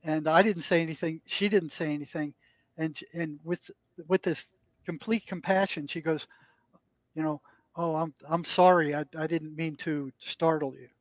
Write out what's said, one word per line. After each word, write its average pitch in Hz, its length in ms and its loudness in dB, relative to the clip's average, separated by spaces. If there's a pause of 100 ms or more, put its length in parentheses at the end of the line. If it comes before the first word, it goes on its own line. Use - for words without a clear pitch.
and 156 240 -2
I 160 160 6
didn't 196 200 2
say 170 180 4
anything, 160 440 -4
she - 240 -2
didn't 185 240 2
say 156 200 -4
anything, 147 400 -6 (440)
and 160 200 -4
sh-, - 60 -12 (100)
and 160 300 -6
with, 170 260 -6 (380)
with 185 160 2
this 165 220 -4 (400)
complete 202 420 -4
compassion, 190 600 -2
she 165 140 -8
goes, 156 260 -2 (880)
you 156 80 -4
know, 156 180 -2 (380)
Oh, 170 160 -2
I'm, 156 180 -2 (140)
I'm 165 160 -2
sorry, 170 520 6
I, 147 100 -2 (100)
I 160 120 -4
didn't 156 280 -4
mean 160 220 -4
to 143 400 -4
startle 156 580 0
you. 127 120 -20 (140)